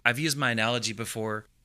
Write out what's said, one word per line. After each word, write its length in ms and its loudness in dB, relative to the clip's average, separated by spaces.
I've 140 4
used 180 0
my 160 2
analogy 400 0
before, 540 -6